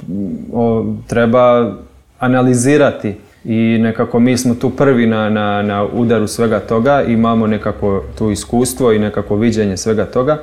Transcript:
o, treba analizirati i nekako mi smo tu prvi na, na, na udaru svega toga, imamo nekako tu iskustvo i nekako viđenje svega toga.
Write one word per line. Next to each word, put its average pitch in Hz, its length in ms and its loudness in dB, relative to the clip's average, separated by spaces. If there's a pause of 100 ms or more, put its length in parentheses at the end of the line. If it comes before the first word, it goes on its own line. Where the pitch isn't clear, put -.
(520)
o, 113 320 0 (220)
treba 117 680 2 (460)
analizirati 127 960 2 (300)
i 113 360 0
nekako 113 380 0
mi 123 200 4
smo 120 160 0
tu 123 160 -2
prvi 127 360 2
na, 107 240 0
na, 104 320 -2
na 101 220 -2
udaru 110 420 0
svega 110 340 0
toga, 127 420 2
imamo 113 440 2
nekako 104 560 -2 (160)
tu 110 120 0
iskustvo 120 640 0
i 107 60 2
nekako 104 380 -2
viđenje 107 400 0
svega 104 280 -2
toga. 131 380 -2